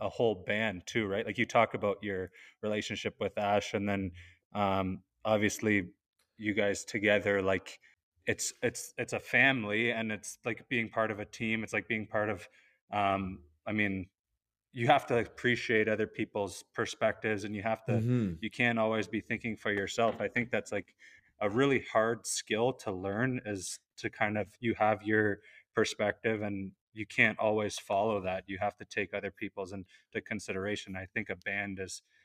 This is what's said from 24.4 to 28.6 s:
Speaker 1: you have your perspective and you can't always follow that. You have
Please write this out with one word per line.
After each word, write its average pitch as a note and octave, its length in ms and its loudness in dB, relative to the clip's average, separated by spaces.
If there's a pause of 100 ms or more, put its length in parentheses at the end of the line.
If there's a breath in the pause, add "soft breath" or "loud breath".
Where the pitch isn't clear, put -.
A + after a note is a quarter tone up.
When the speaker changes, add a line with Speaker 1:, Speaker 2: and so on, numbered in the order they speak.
Speaker 1:
you A2+ 160 0
have G#2+ 280 2
your G#2+ 360 4 (340 soft breath)
perspective G#2+ 680 0
and G2 300 -4 (220)
you G#2+ 120 -10
can't A2+ 340 2
always G#2+ 400 2
follow G2+ 420 0
that. F#2+ 260 -4
You G2 120 -6
have G#2 180 -2